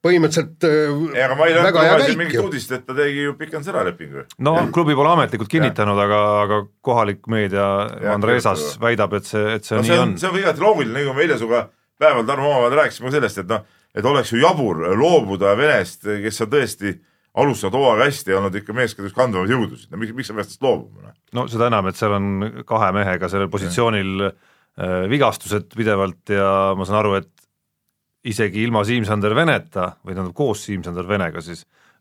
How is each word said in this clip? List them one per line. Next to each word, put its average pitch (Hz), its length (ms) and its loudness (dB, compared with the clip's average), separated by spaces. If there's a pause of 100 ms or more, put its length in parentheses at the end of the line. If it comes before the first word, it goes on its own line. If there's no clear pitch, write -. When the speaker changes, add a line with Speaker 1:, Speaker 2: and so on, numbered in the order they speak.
Speaker 1:
põhimõtteliselt, 165 580 2
äh, 151 560 0
Speaker 2:
Ei, 127 60 2
aga 131 100 0
ma 156 160 4
ei 165 60 4
Speaker 1:
väga 170 260 4
hea 165 140 6
Speaker 2:
lugesin 143 160 4
Speaker 1:
käik 156 80 -2
Speaker 2:
mingit 170 180 -2
Speaker 1:
ju. 110 80 0
Speaker 2:
uudist, 127 260 -8
et 131 140 -8
ta 131 80 -10
tegi 143 300 -2
ju 143 100 -4
pikendas 151 340 -10
ära 147 160 -4
lepingu. 76 380 -8 (160)
Speaker 3:
No 143 160 2
Speaker 2:
Jah. 160 160 0
Speaker 3:
klubi 156 240 2
pole 143 160 4
ametlikult 120 400 2
Speaker 2:
Jah. 165 80 0
Speaker 3:
kinnitanud, 107 400 2
aga, 104 220 2 (240)
aga 104 140 0 (220)
kohalik 110 460 0
meedia 101 380 0 (340)
Speaker 2:
Jah, 104 160 -2
Speaker 3:
Manresas 104 480 2
Speaker 2:
kirjutavad. 73 240 -6
Speaker 3:
väidab, 104 320 0
et - 80 -6
see, 107 160 -4 (140)
et 104 100 -8
see 110 100 -2
Speaker 2:
No 110 60 0
Speaker 3:
nii 113 80 0
Speaker 2:
see 170 80 6
on, 120 100 2
Speaker 3:
on. 95 100 -4
Speaker 2:
see 185 120 -4
on 175 80 -4
igati 165 240 0
loogiline, 151 400 2
nagu 139 160 -4
me 165 80 2
eile 147 120 0
sinuga 113 260 0 (360)
päeval, 135 300 4
Tarmo, 135 180 -2
omavahel 131 300 2
rääkisime 127 320 0
sellest, 127 320 0
et 90 80 -10
noh, 107 140 -2 (300)
et 107 120 -6
oleks 135 260 2
ju 117 60 0
jabur 127 460 2 (120)
loobuda 104 640 4
Venest, 120 480 0
kes 104 400 -6
on 104 80 -12
tõesti 104 400 -2 (400)
alustanud 113 400 0
hooaega 127 320 4
hästi 143 240 -4
ja 95 80 2
olnud 98 160 -2
ikka 104 240 -10
meeskonnas 104 320 -4
üks - 80 -10
kandvamaid 101 320 0
jõudusid. 107 400 -4
No 90 80 -12
miks, 110 160 -10
miks 123 160 -10
sa 110 80 -12
peaks 98 160 -8
tast - 80 -10
loobuma, 104 480 -2
noh? - 60 -20 (180)
Speaker 3:
No 123 140 -4
seda 117 180 0
enam, 101 240 2
et - 80 -12
seal 104 160 0
on 101 500 -4
kahe 110 300 0
mehega 92 340 0
sellel 98 220 -2
positsioonil, 98 800 -2
äh, 92 800 -8
vigastused 113 640 -2
pidevalt 101 560 -2
ja 98 180 2 (300)
ma 92 80 -4
saan 104 160 0
aru, 101 160 2
et - 100 -6 (1000)
isegi 104 380 -2
ilma 110 180 0
Siim-Sander 107 520 0
Veneta 104 540 -2 (140)
või 92 100 -12
tähendab 92 220 -6
koos 127 320 -2
Siim-Sander 90 400 -8
Venega 87 360 -2
siis 85 200 -16 (360)